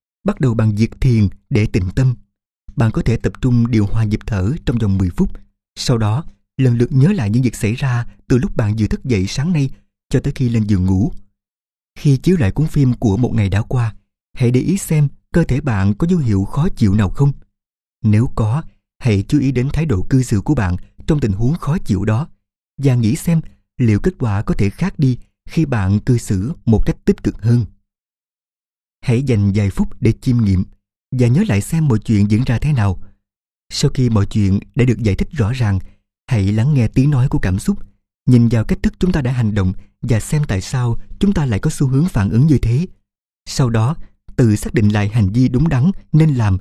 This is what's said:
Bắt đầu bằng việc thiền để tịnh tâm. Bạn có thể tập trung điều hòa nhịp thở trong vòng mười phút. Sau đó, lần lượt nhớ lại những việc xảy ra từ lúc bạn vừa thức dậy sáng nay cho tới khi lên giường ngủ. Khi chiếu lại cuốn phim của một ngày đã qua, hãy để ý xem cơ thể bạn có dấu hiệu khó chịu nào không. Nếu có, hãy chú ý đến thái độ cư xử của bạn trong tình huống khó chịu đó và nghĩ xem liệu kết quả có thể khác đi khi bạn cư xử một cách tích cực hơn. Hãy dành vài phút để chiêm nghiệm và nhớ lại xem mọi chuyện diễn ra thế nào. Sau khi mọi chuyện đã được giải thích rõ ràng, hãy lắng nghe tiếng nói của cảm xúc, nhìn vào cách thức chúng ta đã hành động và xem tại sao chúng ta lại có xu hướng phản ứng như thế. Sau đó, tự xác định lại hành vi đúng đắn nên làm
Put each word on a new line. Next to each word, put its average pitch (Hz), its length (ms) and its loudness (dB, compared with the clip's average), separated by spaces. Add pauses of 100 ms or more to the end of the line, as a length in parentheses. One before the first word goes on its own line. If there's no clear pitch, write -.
(240)
Bắt 202 160 -4
đầu 123 140 0
bằng 110 200 0
việc 110 260 -2
thiền 113 280 2 (220)
để 110 160 0
tịnh 95 300 -2
tâm. 131 180 2 (640)
Bạn 110 160 2
có 170 100 -2
thể 113 140 0
tập 98 240 -4
trung 120 300 2
điều 107 160 2
hòa 110 180 0
nhịp 104 220 -2
thở 101 260 -2 (140)
trong 120 120 -2
vòng 98 200 0
mười 92 120 0
phút. - 200 -2 (460)
Sau 123 220 0
đó, 110 260 -2 (320)
lần 127 200 2
lượt 120 160 0
nhớ 143 200 4
lại 123 180 -2
những 120 120 0
việc 120 140 -2
xảy 107 180 -2
ra 123 320 -2 (220)
từ 127 100 4
lúc 165 180 -2
bạn 107 220 0
vừa 107 80 0
thức - 180 -4
dậy 104 220 0
sáng 151 260 -2
nay 139 180 0 (380)
cho 131 120 0
tới 139 140 -4
khi 127 140 -2
lên 113 160 0
giường 98 220 0
ngủ. 95 260 0 (840)
Khi 139 180 2
chiếu 180 200 0
lại 104 160 0
cuốn 151 140 -2
phim 131 280 2
của 104 220 0
một 120 180 -2
ngày 104 140 0
đã 98 140 0
qua, 120 340 -4 (380)
hãy 120 160 0
để 123 100 2
ý 190 180 -2
xem 151 300 0 (240)
cơ 165 120 2
thể 127 160 -2
bạn 101 340 0
có 170 120 -2
dấu 180 120 0
hiệu 101 260 0
khó 143 240 -2
chịu 98 260 0
nào 104 160 2
không. 143 220 0 (720)
Nếu 110 300 2
có, 120 280 -2 (360)
hãy 101 300 0
chú 147 120 2
ý 131 120 0
đến 123 200 -2
thái 156 140 -2
độ 98 240 -2
cư 131 120 4
xử 110 180 0
của 151 140 -2
bạn 92 220 -2 (300)
trong 151 140 0
tình 113 120 0
huống 117 220 0
khó 170 240 -4
chịu 95 260 -2
đó 110 240 -2 (540)
và 135 120 4
nghĩ 120 220 0
xem 165 240 0 (360)
liệu 110 240 2
kết 185 180 0
quả 104 240 -2
có 175 120 -4
thể 101 160 0
khác - 280 -6
đi 131 200 0 (300)
khi 160 180 -2
bạn 104 340 0
cư 123 180 0
xử 107 340 -4 (120)
một 110 220 4
cách - 180 -2
tích - 180 0
cực - 200 -4
hơn. 120 220 2 (1400)
Hãy 117 220 0
dành 104 320 2
vài 101 160 2
phút - 180 -2 (120)
để 113 120 2
chiêm 123 320 -2
nghiệm 95 200 2 (480)
và 123 160 2
nhớ 156 200 2
lại - 120 0
xem 160 280 -2
mọi 107 100 2
chuyện 104 320 0
diễn 107 160 2
ra 117 120 -2
thế 151 140 -2
nào. 101 300 -2 (720)
Sau - 220 0
khi 123 160 0
mọi 101 160 2
chuyện 98 340 0 (140)
đã 117 100 2
được 120 140 0
giải 107 160 0
thích - 180 -4
rõ 117 200 -2
ràng, 110 260 -2 (480)
hãy 101 260 0
lắng 117 220 0
nghe 127 140 2
tiếng 131 220 2
nói 135 180 0
của - 100 -2
cảm 95 200 0
xúc, 202 200 -4 (480)
nhìn 120 220 6
vào 113 160 0
cách 185 180 -2
thức 214 160 0
chúng 180 140 0
ta 160 80 0
đã 127 120 -2
hành 113 220 -2
động 95 180 0 (300)
và 117 180 0
xem 151 280 -2
tại 95 120 -2
sao 120 400 -4 (180)
chúng 196 140 2
ta 151 140 0
lại 104 140 0
có 156 100 0
xu 143 180 -2
hướng 139 200 2
phản 101 220 0
ứng 123 160 4
như 143 120 4
thế. 123 280 0 (600)
Sau 127 240 0
đó, 117 260 0 (400)
tự 110 200 4
xác - 180 -6
định 107 140 2
lại 104 200 0
hành 104 240 0
vi 123 160 2
đúng 127 200 0
đắn 151 220 2 (220)
nên 156 220 4
làm 104 260 0